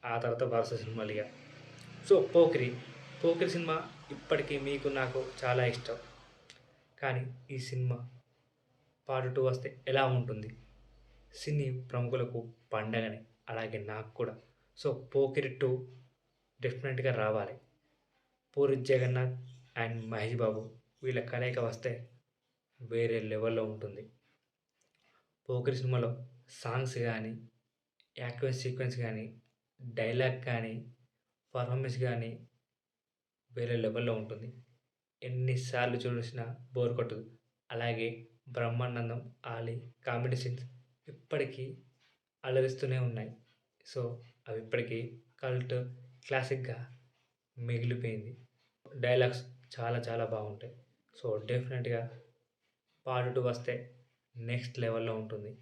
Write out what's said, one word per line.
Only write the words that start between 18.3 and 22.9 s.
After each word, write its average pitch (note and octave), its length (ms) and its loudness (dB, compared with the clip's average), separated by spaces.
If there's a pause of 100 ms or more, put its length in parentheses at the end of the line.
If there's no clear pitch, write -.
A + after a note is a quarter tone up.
పూరి C#3 260 6
జగన్నాథ్ B2+ 520 6 (420)
and A2+ 280 0
మహేష్ A2+ 320 0
బాబు A2 260 2 (380)
వీళ్ళ C3 240 0
కలయిక B2 340 -2
వస్తే A#2 340 -2 (880)
వేరే A2+ 420 2